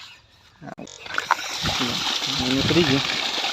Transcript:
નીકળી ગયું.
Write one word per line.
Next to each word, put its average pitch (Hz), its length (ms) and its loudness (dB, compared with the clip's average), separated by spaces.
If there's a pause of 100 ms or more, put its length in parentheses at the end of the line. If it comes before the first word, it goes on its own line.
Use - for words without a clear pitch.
(2500)
નીકળી 151 380 6
ગયું. 135 140 4 (480)